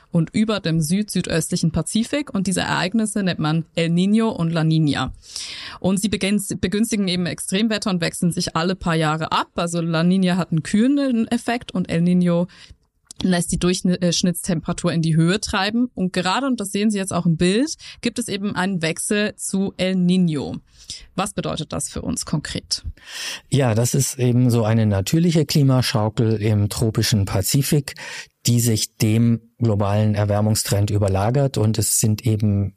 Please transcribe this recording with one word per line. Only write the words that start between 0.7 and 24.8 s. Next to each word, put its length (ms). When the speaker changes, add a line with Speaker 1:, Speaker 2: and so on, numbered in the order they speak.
Speaker 1:
süd-südöstlichen 920
Pazifik. 600
Und 140
diese 140
Ereignisse 640
nennt 160
man 240
El 140
Niño 400
und 220
La 120
Niña. 480
Und 200
sie 80
begünst-, 520
begünstigen 480
eben 180
Extremwetter 640
und 100
wechseln 300
sich 240
alle 220
paar 180
Jahre 380
ab. 240
Also 240
La 220
Niña 340
hat 160
einen 100
kühlenden 640
Effekt 460
und 180
El 120
Niño 440
lässt 300
die 60
Durchschnittstemperatur 1300
in 80
die 140
Höhe 260
treiben. 540
Und 180
gerade, 340
und 120
das 140
sehen 180
Sie 80
jetzt 140
auch 120
im 120
Bild, 400
gibt 180
es 80
eben 300
einen 260
Wechsel 540
zu 400
El 180
Niño. 640
Was 180
bedeutet 400
das 160
für 140
uns 240
konkret? 560
Speaker 2:
Ja, 280
das 180
ist 240
eben 320
so 140
eine 220